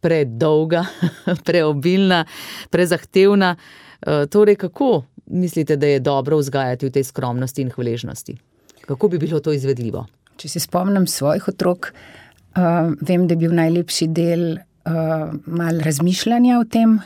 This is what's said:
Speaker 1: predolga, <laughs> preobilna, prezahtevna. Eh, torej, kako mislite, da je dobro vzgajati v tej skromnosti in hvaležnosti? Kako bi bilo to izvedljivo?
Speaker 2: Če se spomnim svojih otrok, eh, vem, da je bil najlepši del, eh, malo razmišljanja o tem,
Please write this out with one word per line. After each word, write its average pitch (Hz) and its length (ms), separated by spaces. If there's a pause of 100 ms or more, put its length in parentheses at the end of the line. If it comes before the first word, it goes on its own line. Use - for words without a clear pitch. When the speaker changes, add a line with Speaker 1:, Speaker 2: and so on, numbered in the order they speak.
Speaker 1:
predolga, 160 840 (300)
<laughs> - 320
preobilna, 170 800 (420)
prezahtevna. 180 880 (420)
Eh, 147 300
torej, 208 280
kako 196 480 (200)
mislite, 165 520
da 143 120
je 139 120
dobro 139 380
vzgajati 135 480
v 127 60
tej 139 120
skromnosti 127 580
in 127 80
hvaležnosti? 120 680 (460)
Kako 143 260
bi 175 100
bilo 156 220
to 156 120
izvedljivo? 123 540 (320)
Speaker 2:
Če 147 120
se 175 100
spomnim 185 480
svojih - 400
otrok, 180 400
eh, - 760 (400)
vem, 180 260
da 170 60
je 165 40
bil 165 160
najlepši 170 540
del, 165 500
eh, - 40 (840)
malo 165 380
razmišljanja 185 800
o 233 40
tem, 226 420